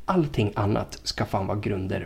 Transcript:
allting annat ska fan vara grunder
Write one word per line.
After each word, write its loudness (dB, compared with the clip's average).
allting 2
annat 0
ska -2
fan -2
vara -2
grunder -2